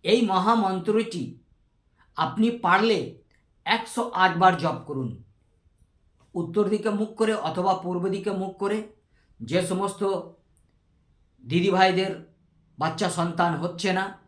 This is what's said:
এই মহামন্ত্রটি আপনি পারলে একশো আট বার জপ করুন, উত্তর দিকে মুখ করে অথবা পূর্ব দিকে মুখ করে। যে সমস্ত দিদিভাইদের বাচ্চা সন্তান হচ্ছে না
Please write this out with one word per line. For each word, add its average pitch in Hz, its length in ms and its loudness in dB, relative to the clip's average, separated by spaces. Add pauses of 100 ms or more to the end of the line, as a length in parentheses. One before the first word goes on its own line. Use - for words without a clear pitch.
এই 233 200 4
মহামন্ত্রটি 196 960 0 (920)
আপনি 156 300 0 (120)
পারলে 196 400 4 (680)
একশো 226 360 -2 (140)
আট 185 220 4
বার 185 200 8
জপ 139 280 -2
করুন, 131 240 -6 (1300)
উত্তর 170 340 0
দিকে 214 220 0
মুখ 208 260 -2
করে 220 160 2 (100)
অথবা 180 300 0 (100)
পূর্ব 175 260 -4
দিকে 202 220 -4
মুখ 190 280 -4
করে। 202 180 -2 (600)
যে 135 280 0
সমস্ত 190 340 -2 (1400)
দিদিভাইদের 185 680 2 (680)
বাচ্চা 165 320 -2
সন্তান 170 460 0
হচ্ছে 175 380 -4
না 190 120 -2 (220)